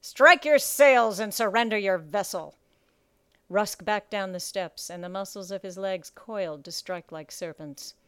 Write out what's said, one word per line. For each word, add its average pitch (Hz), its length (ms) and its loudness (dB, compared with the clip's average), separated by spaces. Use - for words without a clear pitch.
Strike 311 420 6
your 294 120 6
sails 247 600 4
and 214 120 -6
surrender 220 460 0
your 196 220 0
vessel! 160 560 -6
Rusk 196 360 -2
backed 208 240 -2
down 196 220 -4
the 180 80 -8
steps, - 500 -8
and 175 140 -12
the 180 60 -10
muscles 190 420 -10
of 196 100 -8
his 180 160 -12
legs 190 320 -6
coiled 170 560 -10
to 175 60 -16
strike 175 400 -10
like 156 200 -14
serpents. - 640 -12